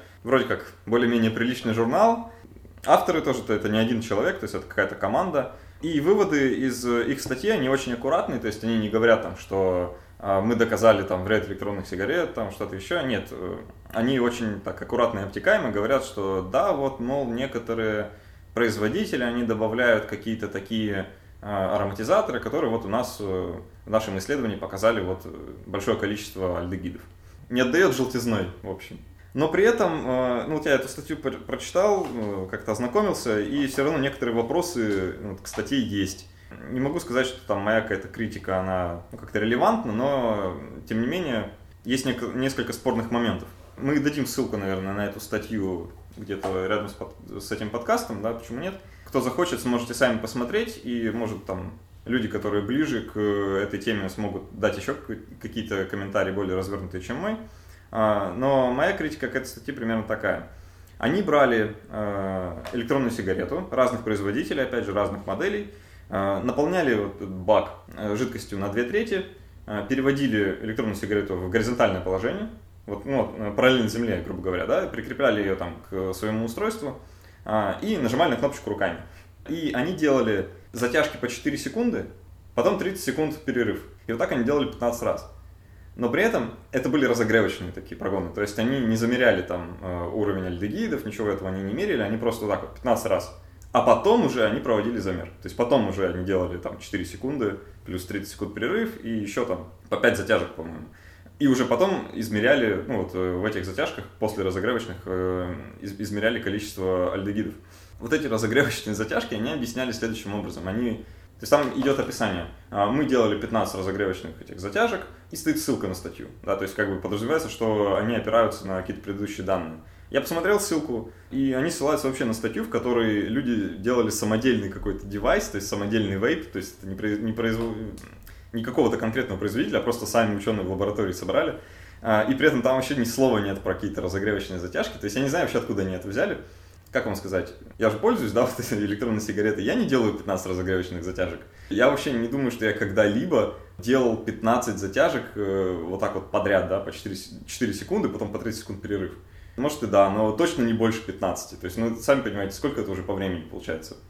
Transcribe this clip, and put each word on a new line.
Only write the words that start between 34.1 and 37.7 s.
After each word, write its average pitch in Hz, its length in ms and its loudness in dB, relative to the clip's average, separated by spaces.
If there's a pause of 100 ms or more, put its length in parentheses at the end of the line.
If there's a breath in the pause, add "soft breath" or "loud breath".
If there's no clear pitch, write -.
вопросы, 117 840 0
ну, 104 80 -8
вот 92 100 -10
к - 80 -16
статье 135 320 -2
есть. 98 480 -2 (440 loud breath)
Не 127 100 -2
могу 147 180 0
сказать, 123 260 0
что - 220 -8
там 101 120 0
моя 107 200 4